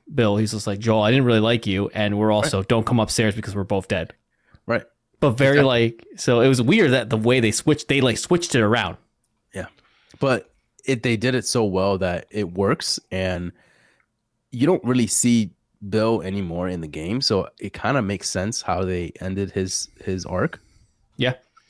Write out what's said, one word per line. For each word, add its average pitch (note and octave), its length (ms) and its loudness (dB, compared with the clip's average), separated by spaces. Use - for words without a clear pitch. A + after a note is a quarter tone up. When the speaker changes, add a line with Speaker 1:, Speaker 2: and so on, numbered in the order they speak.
Speaker 1:
Bill. G#2+ 220 2
He's G#2+ 140 0
just G#2+ 160 -8
like, G2+ 140 -4
"Joel, A2 220 2
I G#2+ 80 4
didn't C3 140 4
really A2+ 160 4
like A#2 260 0
you, F#2+ 280 0
and G#2 240 0
we're G#2+ 120 2
also, G#2 280 0
Speaker 2:
Right. F#2+ 100 -2
Speaker 1:
don't A2+ 160 2
come A#2+ 160 2
upstairs G#2+ 340 0
because G#2+ 220 -8
we're G2 80 -2
both F#2+ 240 -2
dead." E2+ 240 -4
Speaker 2:
Right. A#2 180 -2
Speaker 1:
But C#3+ 200 2
very, C#3 220 4
Speaker 2:
Exactly. C3+ 60 4
Speaker 1:
like, A#2 400 0
so A#2+ 260 2
it C3 60 6
was B2+ 120 4
weird D#3+ 300 4
that A#2+ 180 0
the A#2 80 0
way A#2+ 240 2
they A2 120 2
switched, - 360 0
they, C#3 140 2
like, A#2 160 2
switched - 360 0
it B2 60 4
around. G#2 380 2
Speaker 2:
Yeah. F#2 120 -10
But C3 320 -2
it, B2 200 -2
they A#2+ 120 0
did B2 180 0
it A#2+ 120 -2
so A#2 180 0
well F#2+ 340 0
that F2 320 -4
it G2 220 -6
works, G2+ 480 -2
and F2+ 420 -4
you B2+ 160 -2
don't F3+ 180 2
really B2 220 2
see A#2 460 2
Bill A2 320 0
anymore F#2 480 -6
in F2+ 140 -6
the D#2 60 -10
game, E2+ 340 -6
so G2 260 0
it - 140 -10
kinda B2+ 300 -2
makes G2 260 -4
sense G2+ 320 -4
how F#2 240 -4
they F2+ 360 -4
ended F#2+ 320 -6
his, F#2+ 360 -4
his F#2 220 -6
arc. F#2 340 -4
Speaker 1:
Yeah. B2 180 0